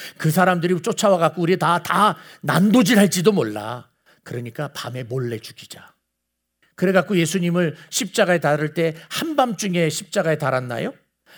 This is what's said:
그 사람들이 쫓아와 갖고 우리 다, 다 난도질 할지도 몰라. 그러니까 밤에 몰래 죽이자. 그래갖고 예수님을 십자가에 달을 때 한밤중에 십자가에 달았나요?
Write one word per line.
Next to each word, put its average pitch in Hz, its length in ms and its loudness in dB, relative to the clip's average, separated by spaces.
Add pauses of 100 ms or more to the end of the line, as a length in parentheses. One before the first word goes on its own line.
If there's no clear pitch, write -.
(180)
그 156 140 0
사람들이 180 500 2
쫓아와 202 360 2
갖고 165 260 0
우리 175 140 2
다, 170 260 0
다 190 340 2 (240)
난도질 196 560 4
할지도 190 340 4
몰라. 113 560 -4 (360)
그러니까 120 460 -10
밤에 123 340 -10
몰래 120 340 -6
죽이자. - 560 -18 (800)
그래갖고 185 420 0
예수님을 170 580 0 (140)
십자가에 180 500 0
달을 151 340 -2
때 160 220 -2 (140)
한밤중에 214 800 -2
십자가에 160 480 -4
달았나요? 131 560 -4 (440)